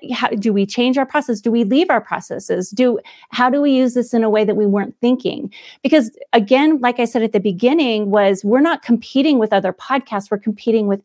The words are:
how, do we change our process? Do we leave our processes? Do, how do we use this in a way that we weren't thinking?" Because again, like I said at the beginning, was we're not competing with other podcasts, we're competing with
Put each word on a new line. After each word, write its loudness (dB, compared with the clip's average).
how, -2
do -2
we 2
change 0
our 0
process? -4
Do -2
we 2
leave 0
our 2
processes? -6
Do, 0
how 0
do 0
we 2
use 2
this -2
in 2
a 0
way 2
that 0
we 0
weren't -2
thinking?" -2
Because 2
again, 2
like -2
I 0
said -2
at -2
the 0
beginning, 0
was 2
we're 2
not 0
competing 0
with 0
other 0
podcasts, -6
we're -2
competing -2
with -2